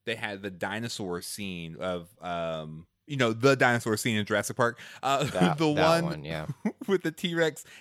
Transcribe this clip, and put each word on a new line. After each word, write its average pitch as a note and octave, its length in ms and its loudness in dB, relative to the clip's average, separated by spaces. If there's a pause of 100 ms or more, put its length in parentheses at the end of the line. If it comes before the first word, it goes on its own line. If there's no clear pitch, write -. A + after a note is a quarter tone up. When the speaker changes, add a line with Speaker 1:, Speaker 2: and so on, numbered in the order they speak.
Speaker 1:
they A2+ 120 -4
had G#2 260 -6
the G2+ 80 -6
dinosaur F#2+ 720 -6
scene F2 540 -10
of, F2+ 320 -4 (140)
um, D#2+ 640 -6 (200)
you D3 100 -6
know, A#2+ 160 2
the C3+ 240 4
dinosaur A#2+ 400 4
scene A2+ 220 0
in G#2 80 0
Jurassic G#2 300 0
Park. A#2 220 2 (240)
Uh, C#3 220 2
<laughs> - 0 -
Speaker 2:
That, F3 320 2
Speaker 1:
the D#3 160 4
Speaker 2:
that E3 300 4
Speaker 1:
one - 20 0
Speaker 2:
one, D3+ 200 -6
yeah. D#3 220 -6 (200)
Speaker 1:
<laughs> - 200 -6
with F#3+ 160 2
the E3 100 -2
T-Rex E3 520 0 (160)